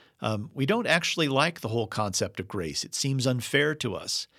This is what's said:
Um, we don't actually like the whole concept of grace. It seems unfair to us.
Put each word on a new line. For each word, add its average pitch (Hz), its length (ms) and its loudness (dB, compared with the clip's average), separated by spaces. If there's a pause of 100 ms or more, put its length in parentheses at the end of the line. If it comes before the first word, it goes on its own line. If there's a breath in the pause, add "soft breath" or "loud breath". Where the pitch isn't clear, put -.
(220 soft breath)
Um, 110 320 -2
we 135 120 0
don't 147 200 2
actually 165 420 2
like 143 340 2
the 113 80 -2
whole 113 180 0
concept 101 520 -2
of - 80 -8
grace. 85 360 -4
It - 100 -12
seems 135 320 0
unfair 139 500 2
to 110 200 -4
us. - 320 -4 (120)